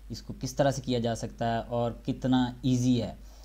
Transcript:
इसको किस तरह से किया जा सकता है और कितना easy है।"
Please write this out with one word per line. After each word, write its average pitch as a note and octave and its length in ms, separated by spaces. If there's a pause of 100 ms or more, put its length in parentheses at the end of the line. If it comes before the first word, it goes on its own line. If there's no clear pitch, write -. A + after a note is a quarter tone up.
(100)
इसको - 240
किस - 220
तरह C#3 140
से B2+ 120
किया B2 180
जा A2+ 140
सकता A#2 320
है A2+ 160
और A#2+ 440
कितना B2+ 580
easy B2+ 320
है।" G2+ 220 (260)